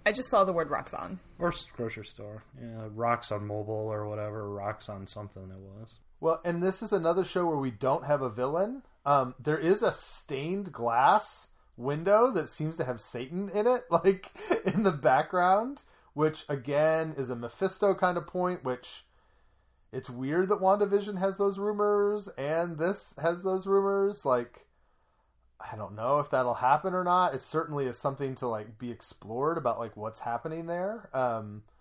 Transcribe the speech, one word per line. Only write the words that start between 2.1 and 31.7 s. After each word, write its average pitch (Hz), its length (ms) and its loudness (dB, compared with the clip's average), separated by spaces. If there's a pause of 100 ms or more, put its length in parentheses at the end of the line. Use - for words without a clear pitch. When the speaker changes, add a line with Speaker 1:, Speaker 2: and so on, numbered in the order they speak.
Speaker 2:
Yeah, 113 340 -10
Roxxon 117 480 0
Mobile 104 300 -6
or 107 360 -4
whatever. 104 400 -6
Roxxon 101 600 -8
something 98 360 -12
it 95 140 -16
was. 98 400 -18 (220)
Speaker 3:
Well, 160 240 2
and 170 180 -2
this 190 200 -2
is 208 100 -4
another 175 320 2
show 180 220 0
where 160 100 0
we 135 140 -2
don't 131 340 0
have 143 160 2
a 131 80 -2
villain. 160 540 -2 (240)
Um, 135 340 4
there 151 180 0
is 175 240 4
a 196 100 2
stained 165 800 -6
glass 127 760 4 (280)
window 170 560 4
that 160 160 0
seems 156 280 -6
to 156 80 -2
have 123 160 -6
Satan 156 480 -6
in 208 180 0
it, 247 200 2
<laughs> - 40 -6
like, 190 420 4 (340)
in 190 160 2
the 196 100 6
background, 180 880 4 (300)
which, 151 360 0
again, 151 680 2
is 127 140 -4
a 123 60 -4
Mephisto 185 580 0
kind 180 240 2
of 151 80 -8
point, 180 380 -2
which - 400 -6 (880)
it's - 180 -8
weird 143 400 0
that 196 100 2
WandaVision 202 580 2
has 190 200 0
those 196 200 2
rumors 208 800 2
and 160 420 0
this 180 440 -2
has 175 200 2
those 190 240 0
rumors. 196 600 2
Like, 123 400 0 (920)
I - 180 -12
don't 104 200 -8
know 123 220 2
if 143 120 -2
that'll 127 240 2
happen 139 380 2
or 180 120 0
not. 180 300 4
It 131 60 -4
certainly 156 460 -2
is 120 120 -4
something 135 380 -4
to, 127 100 -4
like, 110 320 -4
be 123 120 -6
explored 120 680 -4
about, 120 220 0
like, 113 180 -8
what's 107 240 -8
happening 160 460 -6
there. 190 480 -6
Um, 110 480 -4 (180)